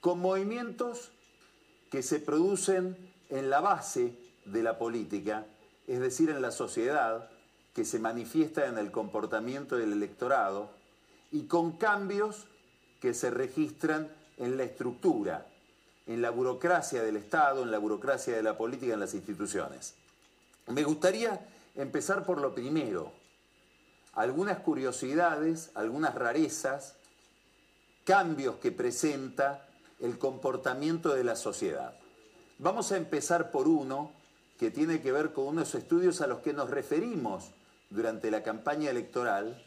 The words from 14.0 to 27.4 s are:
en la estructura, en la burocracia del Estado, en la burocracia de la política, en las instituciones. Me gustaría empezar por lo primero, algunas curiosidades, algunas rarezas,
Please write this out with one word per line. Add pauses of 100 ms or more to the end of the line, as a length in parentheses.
en
la
estructura, (580)
en
la
burocracia
del
Estado,
en
la
burocracia
de
la
política,
en
las
instituciones. (720)
Me
gustaría (300)
empezar
por
lo
primero, (1000)
algunas
curiosidades,
algunas
rarezas, (1080)